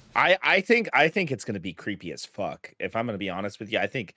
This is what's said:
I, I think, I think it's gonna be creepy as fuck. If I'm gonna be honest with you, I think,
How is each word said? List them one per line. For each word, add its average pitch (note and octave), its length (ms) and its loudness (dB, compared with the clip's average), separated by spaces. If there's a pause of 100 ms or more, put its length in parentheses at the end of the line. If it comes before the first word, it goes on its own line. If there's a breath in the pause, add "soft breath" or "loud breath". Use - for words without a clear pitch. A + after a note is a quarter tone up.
(160)
I, E3 280 6
I F3 180 4
think, A#3 320 2
I D3 140 6
think E3 240 0
it's A#2 140 -4
gonna G2+ 140 -4
be E2+ 140 -6
creepy F#2 380 -8
as C2 140 -10
fuck. - 540 -8
If F#2+ 160 -6
I'm A#2 100 -2
gonna G#2+ 120 -4
be G2 120 -4
honest G2 300 -6
with G#2 120 -10
you, G#2 80 0
I G2+ 80 0
think, A2+ 300 -8